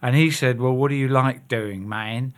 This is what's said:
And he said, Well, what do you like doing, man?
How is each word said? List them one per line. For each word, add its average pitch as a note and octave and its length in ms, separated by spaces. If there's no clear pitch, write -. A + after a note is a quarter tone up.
And B2 160
he D#3+ 140
said, B2+ 300
Well, B2+ 120
what C3 160
do C#3+ 60
you C3+ 140
like C3 400
doing, G2+ 400
man? A2 500